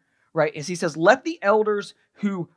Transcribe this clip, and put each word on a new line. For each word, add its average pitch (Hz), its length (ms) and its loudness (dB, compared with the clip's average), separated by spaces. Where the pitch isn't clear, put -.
right, 156 220 0
is 147 120 -10
he 180 80 -6
says, 165 220 -4
"Let 202 280 4
the 330 180 -6
elders 208 520 0
who 190 420 -6